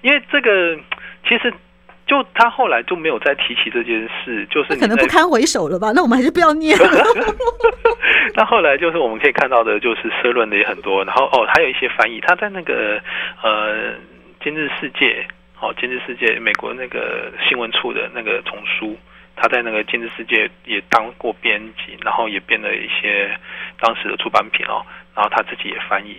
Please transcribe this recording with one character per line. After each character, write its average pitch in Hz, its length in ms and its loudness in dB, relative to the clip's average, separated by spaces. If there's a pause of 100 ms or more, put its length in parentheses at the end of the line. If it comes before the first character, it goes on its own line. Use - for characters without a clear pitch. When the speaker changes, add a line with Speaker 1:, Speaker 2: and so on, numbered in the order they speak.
Speaker 1:
因 262 100 4
为 285 80 4 (100)
这 285 100 2
个， 180 360 2 (520)
其 233 100 2
实 240 140 -2 (540)
就 269 180 2 (100)
他 233 140 6
后 233 200 0
来 120 140 2
就 180 140 -4
没 160 120 -2
有 120 100 0
再 143 160 0
提 - 200 -2
起 117 160 0
这 117 120 -2
件 113 260 -4 (160)
事， 107 260 -6
就 147 140 0
是 - 100 -2
你 - 60 -4
在 - 60 4
Speaker 2:
那 214 80 2
可 - 20 2
能 - 0 -
不 - 100 4
堪 320 220 4
回 262 140 4
首 185 260 0
了 180 100 -2
吧？ 214 160 0
那 359 80 6
我 262 60 4
们 240 80 4
还 254 80 4
是 320 60 4
不 339 100 0
要 311 140 6
念 311 240 4
了。 370 120 8 (680)
Speaker 1:
<laughs> - 800 2
那 220 100 4
后 220 160 4
来 147 160 4
就 165 140 0
是 165 80 -2
我 131 100 2
们 110 100 -4
可 139 100 4
以 131 40 4
看 135 160 2
到 123 140 6
的， 107 160 2
就 113 160 0
是 110 160 -6 (100)
社 120 120 2
论 117 160 2
的 104 80 -2
也 101 100 4
很 101 160 -6
多， 95 220 0
然 95 100 -6
后， 135 120 4
哦， 123 260 4
还 156 100 6
有 139 60 2
一 - 60 -4
些 127 160 -2
翻 113 200 2
译， 113 100 -10
他 180 140 4
在 208 140 -2
那 190 140 -8
个， 110 380 -2 (420)
呃 110 520 -2 (480)
《今 147 120 -4
日 151 160 -4 (100)
世 139 100 -8
界》。 - 360 0 (340)
哦， 110 180 -4
今 123 120 -4
日 123 160 -6
世 127 80 -8
界， 117 240 0
美 110 160 -2
国 117 180 -4
那 127 160 -10
个 117 440 -8 (160)
新 123 100 0
闻 117 140 -6
处 123 200 -4
的 110 220 -6
那 120 80 -8
个 107 200 -4
丛 - 220 -10
书， 107 320 -6 (380)
他 113 140 0
在 120 140 0
那 117 80 -6
个 107 140 -2
《今 120 160 -4
日 113 160 -10
世 113 80 -12
界》 107 240 0 (160)
也 107 240 -6
当 113 300 0
过 117 220 -4
编 107 200 -2 (240)
辑， 95 180 -16
然 110 100 -2
后 120 160 -2
也 98 120 -4
编 110 200 -4
了 104 140 -4
一 107 140 -8
些 101 500 -4 (420)
当 113 160 2
时 - 120 -8
的 101 80 -4
出 117 140 -4
版 104 200 2
品 - 160 -2
哦， 107 180 -4 (300)
然 104 80 0
后 104 80 2
他 110 120 2
自 95 200 -8
己 101 60 -8
也 90 100 -8 (100)
翻 101 180 -2
译 98 120 -16